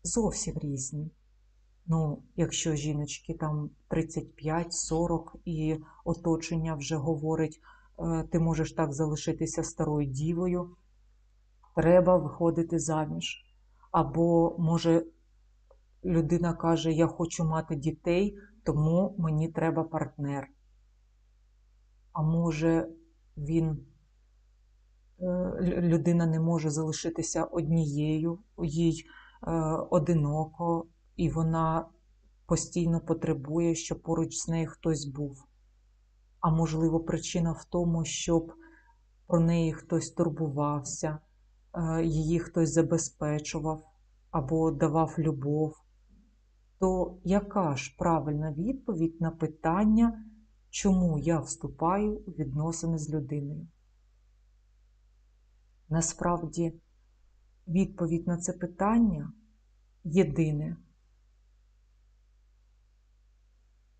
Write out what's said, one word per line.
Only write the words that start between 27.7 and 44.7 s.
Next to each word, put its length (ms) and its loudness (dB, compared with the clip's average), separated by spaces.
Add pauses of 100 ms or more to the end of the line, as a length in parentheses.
їй, 460 0 (420)
е, 60 -2 (380)
одиноко, 960 0 (300)
і 120 0
вона 600 0 (580)
постійно 540 0
потребує, 720 0
щоб 280 -6
поруч 340 -2
з 120 -8
нею 200 -2
хтось 360 -2
був. 400 -8 (960)
А 100 2
можливо, 500 2
причина 520 -2
в 120 -10
тому, 400 0
щоб 480 0 (760)
про 140 4
неї 320 4
хтось 380 -4
турбувався, 1080 -2 (560)
е, 300 0
її 340 2
хтось 340 0
забезпечував 1120 -2 (440)
або 400 0